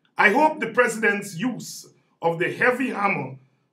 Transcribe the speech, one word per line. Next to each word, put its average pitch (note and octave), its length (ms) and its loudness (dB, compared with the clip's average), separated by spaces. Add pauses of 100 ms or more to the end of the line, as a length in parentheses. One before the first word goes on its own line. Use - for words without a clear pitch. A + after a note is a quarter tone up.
(160)
I F#3+ 140 6
hope D#4 300 4
the A#3 80 -2
president's A3 680 0
use G#3 480 -6 (360)
of E3 160 0
the E3 120 -2
heavy B3 380 0
hammer D3+ 480 -4 (360)